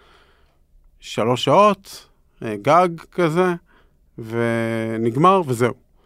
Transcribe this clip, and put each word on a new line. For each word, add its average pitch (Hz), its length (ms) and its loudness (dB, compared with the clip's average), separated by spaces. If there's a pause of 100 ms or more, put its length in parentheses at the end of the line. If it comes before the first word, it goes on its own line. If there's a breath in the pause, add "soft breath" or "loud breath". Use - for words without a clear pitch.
(1000)
שלוש 117 440 -4
שעות, 196 640 0 (360)
אה, 110 200 -6
גג 165 260 4 (240)
כזה, 175 420 0 (640)
ונגמר, 117 1300 0
וזהו. 120 260 0 (340)